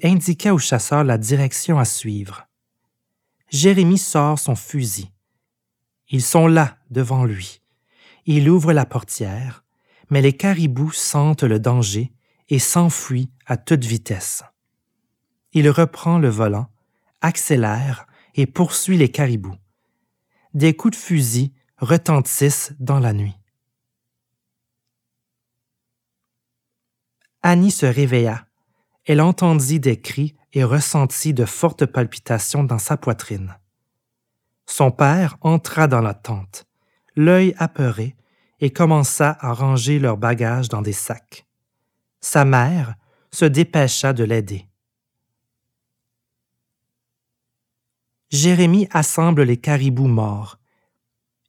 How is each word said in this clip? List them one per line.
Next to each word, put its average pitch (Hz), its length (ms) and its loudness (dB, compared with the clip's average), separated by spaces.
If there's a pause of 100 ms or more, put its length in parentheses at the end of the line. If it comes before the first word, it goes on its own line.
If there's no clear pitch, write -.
indiquait 180 440 2
au 180 60 4
chasseur 147 460 0
la 123 140 2
direction 139 600 -2
à 120 60 2
suivre. 104 600 -8 (1040)
Jérémie 185 480 4
sort 151 420 0
son 127 160 -4
fusil. 101 560 -8 (960)
Ils 131 140 -2
sont 165 260 4
là, 160 300 2 (140)
devant 127 340 -2
lui. 95 360 -6 (640)
Il 147 240 2
ouvre 170 220 4
la 147 140 2
portière, 117 800 -8 (460)
mais 139 100 4
les 139 160 4
caribous 160 540 0
sentent 147 500 0
le 110 180 2
danger 117 540 -2 (360)
et 135 100 0
s'enfuient 131 720 -2 (160)
à 120 100 -4
toute 147 260 0
vitesse. 110 600 -6 (1120)
Il 147 160 4
reprend 170 500 2
le 143 100 2
volant, 107 400 -2 (520)
accélère 127 840 -2 (300)
et 139 100 0
poursuit - 520 -2
les 143 120 4
caribous. 110 460 -4 (960)
Des 156 220 2
coups 220 220 -2
de - 40 -16
fusil 131 520 -2 (240)
retentissent 143 1040 0
dans 135 200 -2
la 117 140 0
nuit. 101 240 -4 (4000)
Annie 180 300 4
se - 160 0
réveilla. 120 580 0 (600)
Elle 147 160 2
entendit 160 580 2
des 127 200 0
cris - 360 -6 (180)
et 135 100 0
ressentit 143 720 0
de 120 120 0
fortes 143 400 -2
palpitations 123 800 -4
dans 123 140 -2
sa - 200 -4
poitrine. 98 600 -8 (1080)
Son 135 240 0
père 151 500 0
entra 160 460 0
dans 127 140 2
la 107 120 -2
tente, 98 540 -12 (480)
l'œil 180 420 4
apeuré, 123 580 -4 (480)
et 139 60 2
commença 151 720 2
à 123 140 -4
ranger 131 440 0
leurs 123 200 0
bagages 117 520 -2
dans 107 140 -4
des 104 100 -4
sacs. - 540 -12 (720)
Sa - 260 2
mère 131 480 0 (380)
se - 140 0
dépêcha 143 680 0
de 117 100 -2
l'aider. 101 460 -4 (3500)
Jérémie 175 600 2
assemble 160 500 0
les 120 160 2
caribous 135 500 0
morts. 107 520 -2 (880)